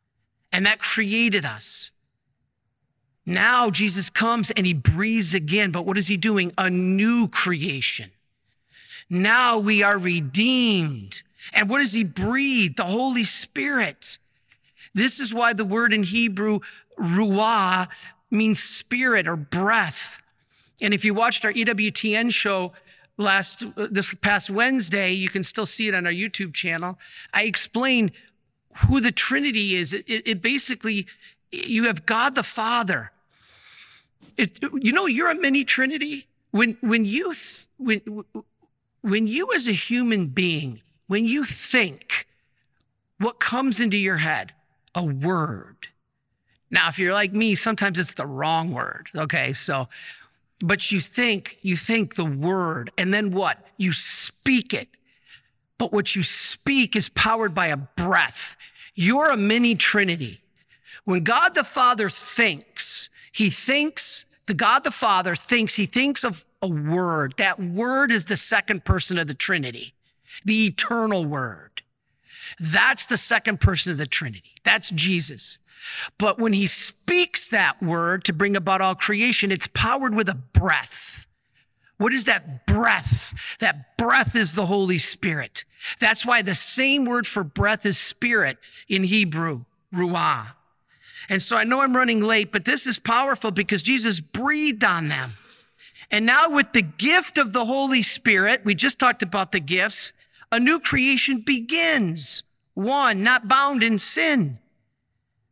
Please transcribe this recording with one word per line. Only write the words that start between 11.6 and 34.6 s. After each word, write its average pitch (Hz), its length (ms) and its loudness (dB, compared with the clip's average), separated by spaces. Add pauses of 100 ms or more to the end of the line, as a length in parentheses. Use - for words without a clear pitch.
what 262 100 2
does 254 120 0
he 220 140 0
breathe? 214 720 0
The 196 80 -2
Holy 240 400 0
Spirit. 262 920 -4 (800)
This 240 240 0
is 226 140 -6
why 233 200 2
the 202 120 -2
word 220 280 2
in 214 100 2
Hebrew, 208 560 0 (400)
ruah, 190 880 2 (420)
means 214 300 2
spirit 240 640 -2
or 170 80 -2
breath. 175 840 -2 (600)
And 208 120 2
if 196 100 0
you 208 100 2
watched 226 320 0
our 208 60 0
E 233 120 0
W 214 280 0
T 208 240 -2
N 233 140 0
show 190 440 -2 (440)
last, 196 460 0
uh, 208 260 -8
this 196 260 -4
past 202 340 0
Wednesday, 202 640 0
you 190 180 -2
can 190 140 -4
still 214 220 -6
see 220 220 -6
it 202 60 -2
on 180 120 -2
our 175 60 0
YouTube 185 420 -6
channel. 175 440 -4 (360)
I 208 100 2
explained 226 680 0 (760)
who 269 120 4
the 240 120 2
Trinity 226 640 0
is. 170 180 -2
It, 202 140 -8
it, 220 180 -4
it 208 160 -2
basically, 226 640 -2 (440)
you 233 340 -2
have 190 200 -2
God 247 300 2
the 247 80 0
Father. 214 680 -2 (1300)
It, 226 200 -2 (240)